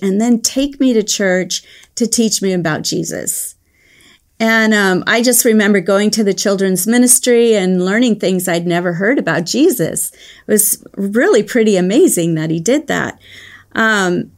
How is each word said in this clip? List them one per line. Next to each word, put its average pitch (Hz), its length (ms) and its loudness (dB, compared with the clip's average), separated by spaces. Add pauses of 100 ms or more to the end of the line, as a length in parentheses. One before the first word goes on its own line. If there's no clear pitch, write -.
and 196 180 -2
then 233 200 2
take 277 380 -4
me 262 140 2
to 220 100 2
church 185 600 -2 (340)
to 240 100 -2
teach 220 340 0
me 190 120 -2
about 165 300 -2
Jesus. - 760 -8 (800)
And, 226 340 2
um, 190 340 2
I 226 140 0
just 247 240 2
remember 208 360 4
going 202 320 0
to 214 120 -2
the 196 80 2
children's 190 540 -2
ministry 233 680 2
and 185 300 0
learning 214 360 0
things 185 280 -2
I'd 170 180 -2
never 175 280 -2
heard 202 240 0
about 170 260 -2
Jesus. 254 680 -2
It - 400 -10
was - 300 0 (140)
really 220 460 2
pretty 220 340 2
amazing 180 600 2
that 160 140 -2
he 165 100 -2
did 262 260 -2
that. 165 320 -4 (560)
Um, 196 640 0